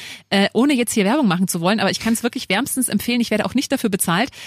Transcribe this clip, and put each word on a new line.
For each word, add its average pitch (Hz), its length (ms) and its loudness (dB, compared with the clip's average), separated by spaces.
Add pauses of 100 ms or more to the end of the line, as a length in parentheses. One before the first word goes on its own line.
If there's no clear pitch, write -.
(300)
äh, 196 240 2
ohne 277 200 4
jetzt 240 200 0
hier 208 120 2
Werbung 254 220 2
machen 185 220 2
zu 175 100 -4
wollen, 190 220 2
aber 196 100 2
ich 185 80 -4
kann's 226 240 0
wirklich 247 240 -6
wärmstens 240 400 -2
empfehlen, 240 320 0
ich 226 120 -2
werde 214 140 0
auch 185 80 -6
nicht 262 180 -2
dafür 254 180 0
bezahlt, 190 400 0 (180)